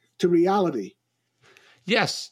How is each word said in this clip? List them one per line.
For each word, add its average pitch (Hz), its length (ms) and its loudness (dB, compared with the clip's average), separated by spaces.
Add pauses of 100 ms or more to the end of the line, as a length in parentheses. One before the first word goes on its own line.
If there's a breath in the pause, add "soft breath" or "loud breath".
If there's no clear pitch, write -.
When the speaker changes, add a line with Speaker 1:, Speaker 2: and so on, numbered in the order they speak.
(180)
Speaker 1:
to 180 100 2
reality. 170 640 0 (880 soft breath)
Speaker 2:
Yes. 202 480 -2